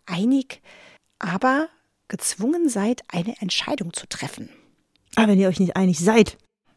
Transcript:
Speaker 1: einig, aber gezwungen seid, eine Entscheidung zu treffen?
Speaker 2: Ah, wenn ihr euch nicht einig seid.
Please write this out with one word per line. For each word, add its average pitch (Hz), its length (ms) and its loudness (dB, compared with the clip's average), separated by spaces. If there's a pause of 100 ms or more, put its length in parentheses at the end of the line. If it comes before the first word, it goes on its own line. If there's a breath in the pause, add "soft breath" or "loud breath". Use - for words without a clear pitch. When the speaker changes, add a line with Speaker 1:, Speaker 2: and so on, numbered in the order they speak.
Speaker 1:
einig, 240 560 -2 (600 soft breath)
aber 262 480 0 (400)
gezwungen 302 600 -2
seid, 226 380 -2
eine 180 340 -6
Entscheidung 185 520 -4
zu - 160 -12
treffen? - 400 -10 (680)
Speaker 2:
Ah, 226 140 4
wenn 202 100 6
ihr 190 100 4
euch 185 120 0
nicht 180 160 0
einig 180 240 2
seid. 214 380 4 (380)